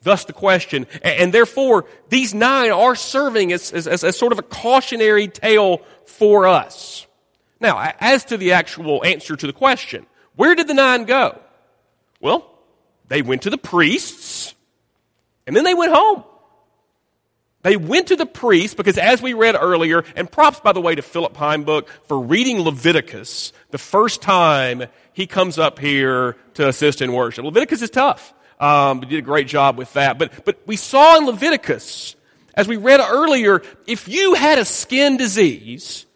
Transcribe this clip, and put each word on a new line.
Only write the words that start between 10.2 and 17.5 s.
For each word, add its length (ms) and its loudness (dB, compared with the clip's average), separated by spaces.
where 200 4
did 120 -2
the 80 -4
nine 300 2
go? 340 0
Well, 320 -4
they 120 -2
went 220 -4
to 80 -4
the 80 -6
priests, 960 -4
and 80 -10
then 100 4
they 100 2
went 180 0
home. 320 2